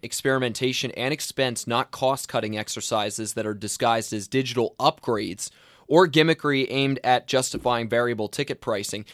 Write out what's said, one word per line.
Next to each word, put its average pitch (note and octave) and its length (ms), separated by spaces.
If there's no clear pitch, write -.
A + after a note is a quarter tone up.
experimentation, B2+ 920
and B2+ 220
expense, C3 540
not A#2 240
cost-cutting B2 640
exercises G#2+ 760
that A2 120
are G#2+ 80
disguised A2 580
as G#2 160
digital B2 500
upgrades A2 720
or E3+ 180
gimmickry D3+ 640
aimed C3+ 320
at B2 260
justifying B2 600
variable A#2 400
ticket - 320
pricing. G#2+ 540